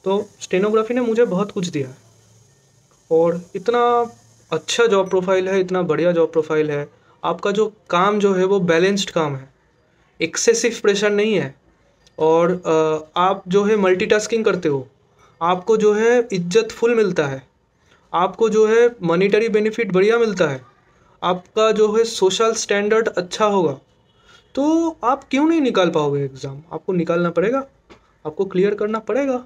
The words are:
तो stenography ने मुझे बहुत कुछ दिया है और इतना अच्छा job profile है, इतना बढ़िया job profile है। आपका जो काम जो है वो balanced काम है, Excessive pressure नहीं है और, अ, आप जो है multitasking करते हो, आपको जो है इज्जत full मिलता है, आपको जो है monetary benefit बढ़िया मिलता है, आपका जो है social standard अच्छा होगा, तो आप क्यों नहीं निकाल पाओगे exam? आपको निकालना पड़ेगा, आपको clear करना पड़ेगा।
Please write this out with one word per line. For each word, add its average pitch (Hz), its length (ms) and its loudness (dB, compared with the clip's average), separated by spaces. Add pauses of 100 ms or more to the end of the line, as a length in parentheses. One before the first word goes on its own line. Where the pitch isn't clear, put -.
तो 196 220 -2 (140)
stenography 214 520 0
ने 254 80 0
मुझे 226 240 2
बहुत 196 260 -4
कुछ 175 160 -4
दिया 135 200 -6
है - 100 -18 (1120)
और 170 300 2 (140)
इतना 233 240 -2 (720)
अच्छा 165 340 0
job 190 240 2
profile 185 400 0
है, 196 100 0
इतना 185 220 -2
बढ़िया 160 300 0
job 160 200 2
profile 156 400 -2
है। 147 160 -6 (360)
आपका 170 280 -2
जो 208 140 0 (240)
काम 202 300 2
जो 196 140 2
है 185 120 0
वो 196 140 0
balanced 180 500 0
काम 147 260 -2
है, 135 140 -16 (720)
Excessive 226 600 0
pressure 208 300 0
नहीं 208 220 0
है 139 200 -2 (680)
और, 165 320 4
अ, 160 680 -2
आप 190 280 0
जो 202 160 2
है 214 120 2
multitasking 214 720 0
करते 180 240 0
हो, 127 180 -4 (540)
आपको 180 360 0
जो 208 160 4
है 240 400 2
इज्जत 190 380 0
full 240 240 0
मिलता 175 320 0
है, 135 180 -10 (680)
आपको 196 360 0
जो 220 180 4
है 233 220 4 (140)
monetary 196 460 2
benefit 214 420 0
बढ़िया 202 260 2
मिलता 190 300 0
है, 135 140 -6 (600)
आपका 180 500 0
जो 208 200 2
है 226 120 2
social 226 500 0
standard 214 540 0
अच्छा 180 380 -4
होगा, 175 340 0 (760)
तो 320 480 0
आप 269 200 0
क्यों 285 260 0
नहीं 330 120 2
निकाल 190 280 0
पाओगे 143 340 -2
exam? 135 380 -12 (100)
आपको 185 220 -8
निकालना 175 360 -2
पड़ेगा, 226 360 -2 (600)
आपको 156 200 -6
clear 196 300 -2
करना 214 240 -4
पड़ेगा। 254 460 -4